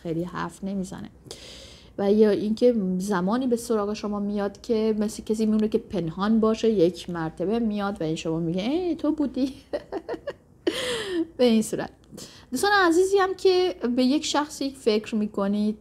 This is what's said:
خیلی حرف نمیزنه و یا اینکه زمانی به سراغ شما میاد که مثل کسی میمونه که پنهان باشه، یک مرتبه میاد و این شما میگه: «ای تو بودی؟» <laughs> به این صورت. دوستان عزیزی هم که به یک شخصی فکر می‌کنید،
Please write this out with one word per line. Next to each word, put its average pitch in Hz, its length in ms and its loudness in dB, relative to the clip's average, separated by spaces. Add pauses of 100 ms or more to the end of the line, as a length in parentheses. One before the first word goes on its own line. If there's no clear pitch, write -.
خیلی 170 200 -4
حرف 170 400 -8
نمیزنه 190 460 -6 (880)
و 196 140 2
یا 214 180 8
اینکه 220 460 2 (220)
زمانی 202 500 0
به 240 80 2
سراغ 214 380 -2
شما 208 260 -4
میاد 202 420 -4
که 220 380 0
مثل 214 240 -4
کسی 220 220 0
میمونه 214 220 4
که 220 100 2
پنهان 202 600 0
باشه، 220 300 2
یک 180 400 2
مرتبه 175 500 -4
میاد 208 420 -2
و - 20 -2
این 160 120 -2
شما 165 240 -2
میگه: 170 220 -2
«ای 320 340 -2
تو 294 160 0
بودی؟» 269 420 -2 (840)
<laughs> 440 1000 -6
به 254 60 2
این 226 180 6
صورت. - 280 -6 (640)
دوستان 370 220 0
عزیزی 381 440 4
هم 381 200 2
که 370 380 4 (200)
به 254 80 4
یک 285 220 2
شخصی 294 440 -2
فکر 214 460 -4
می‌کنید، 208 640 -2